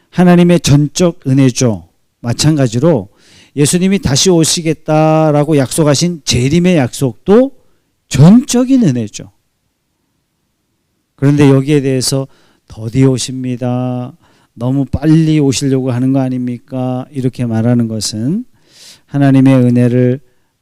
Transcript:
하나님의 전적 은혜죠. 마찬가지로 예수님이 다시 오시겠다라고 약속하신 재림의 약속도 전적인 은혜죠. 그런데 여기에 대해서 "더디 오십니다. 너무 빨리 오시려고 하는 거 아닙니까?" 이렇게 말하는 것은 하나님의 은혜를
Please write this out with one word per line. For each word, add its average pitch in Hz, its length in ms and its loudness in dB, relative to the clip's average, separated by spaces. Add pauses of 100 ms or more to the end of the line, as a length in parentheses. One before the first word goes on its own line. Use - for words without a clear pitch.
하나님의 175 520 4
전적 147 640 0
은혜죠. 127 640 0 (320)
마찬가지로 123 880 -2 (460)
예수님이 180 440 0
다시 - 300 -2
오시겠다라고 156 1300 0
약속하신 151 680 0
재림의 160 520 0
약속도 151 720 0 (560)
전적인 240 760 2
은혜죠. 117 480 -4 (1800)
그런데 143 340 2
여기에 135 320 2
대해서 135 460 -4 (400)
"더디 113 380 -2
오십니다. 127 1080 -4 (380)
너무 131 320 -4
빨리 156 540 0
오시려고 135 520 -2
하는 131 220 -2
거 139 60 0
아닙니까?" 127 920 -6
이렇게 131 340 -6
말하는 117 420 -2
것은 113 580 -6 (600)
하나님의 135 500 4
은혜를 123 640 2 (420)